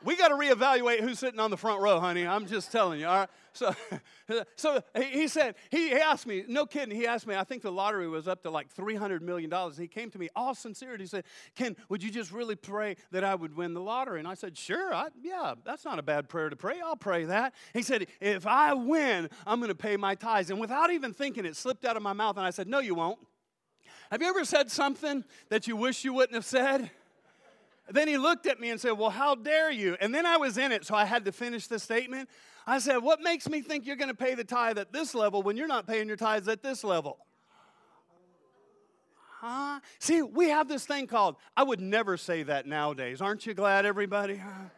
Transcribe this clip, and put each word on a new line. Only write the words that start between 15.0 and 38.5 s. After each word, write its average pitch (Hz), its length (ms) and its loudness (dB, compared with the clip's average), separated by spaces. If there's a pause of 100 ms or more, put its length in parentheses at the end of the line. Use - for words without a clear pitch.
yeah, 302 340 -6 (100)
that's 285 200 -8
not 254 140 -6
a 147 40 -6
bad 147 260 0
prayer 160 200 -4
to 147 60 -6
pray. 254 260 -6
I'll 320 160 -4
pray 175 280 -2
that." 214 300 0 (200)
He 247 80 -2
said, 220 240 0 (140)
"If 196 260 0
I 285 260 6
win, 254 560 2 (160)
I'm 226 160 0
gonna 214 140 -2
pay 208 220 -2
my 196 180 0
tithes." 202 360 0
And 196 100 -2
without 285 320 2
even 269 200 -2
thinking, 240 320 -6
it 160 120 -6
slipped 254 280 -4
out 233 120 2
of 214 80 -4
my 202 80 -2
mouth, 202 240 0
and 190 100 -2
I 180 40 2
said, 185 180 -6
"No, 262 100 0
you 220 160 0
won't." 165 240 -2 (960)
Have 233 100 -2
you 349 60 4
ever 370 160 2
said 277 260 2
something 285 540 0 (240)
that 220 180 0
you 226 80 -4
wish 240 300 -2
you 262 100 -2
wouldn't 254 220 4
have 220 100 -4
said? 262 460 2 (960)
Then 285 180 2
he 294 100 2
looked 330 300 2
at 247 140 0
me 233 100 -4
and 220 100 -4
said, 240 120 2
"Well, 214 180 2
how 277 240 2
dare 302 380 2
you?" 190 280 0
And 220 140 2
then 330 100 2
I 339 120 6
was 262 200 2
in 262 140 2
it, 214 160 0
so 208 80 0
I 208 100 6
had 214 200 2
to 190 80 -2
finish 240 340 -6
the 226 140 -4
statement. 254 480 -4 (380)
I 262 120 2
said, 254 200 4
"What 302 220 4
makes 339 280 -2
me 302 140 -2
think 294 220 -6
you're 277 120 -6
gonna 262 180 -2
pay 254 200 0
the 240 100 -4
tithe 226 340 0
at 202 140 -8
this 294 200 -4
level 208 300 2
when 202 140 0
you're 294 100 -4
not 233 220 -2
paying 220 180 -2
your 214 120 -6
tithes 214 280 0
at 220 160 -2
this 269 220 -6
level?" 160 340 0 (2250)